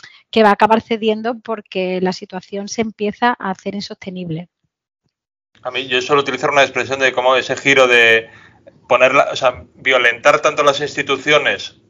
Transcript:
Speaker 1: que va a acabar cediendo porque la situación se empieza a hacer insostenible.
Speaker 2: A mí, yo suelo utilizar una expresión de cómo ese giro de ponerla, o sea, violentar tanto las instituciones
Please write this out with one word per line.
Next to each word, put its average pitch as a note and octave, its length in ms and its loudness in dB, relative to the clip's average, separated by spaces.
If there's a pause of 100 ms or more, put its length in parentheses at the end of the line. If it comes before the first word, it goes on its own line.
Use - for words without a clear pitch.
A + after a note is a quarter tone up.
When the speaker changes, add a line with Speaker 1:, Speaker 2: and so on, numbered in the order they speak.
(320)
Speaker 1:
que A3 100 4
va G#3+ 60 8
a G3+ 60 6
acabar A3 260 4
cediendo A3 580 -4
porque F#3+ 640 -6
la F#3 120 -2
situación G3+ 540 -12
se A3 140 -8
empieza A3 580 -4
a F#3+ 120 -8
hacer G3 260 -10
insostenible. F3+ 720 -12 (1120)
Speaker 2:
A B2 80 -8
mí, C3 160 -6
yo B2+ 160 -2
suelo C#3+ 200 0
utilizar C3+ 280 -4
una C#3+ 120 4
expresión C3 360 -2
de C3 140 0
cómo B2+ 240 2
ese B2 200 -2
giro C3 300 4
de A2+ 440 4 (580)
ponerla, B2+ 420 4
o - 60 -6
sea, B2+ 280 -2 (120)
violentar B2+ 640 0
tanto D3 240 -2
las C#3+ 160 2
instituciones C3+ 960 -2 (140)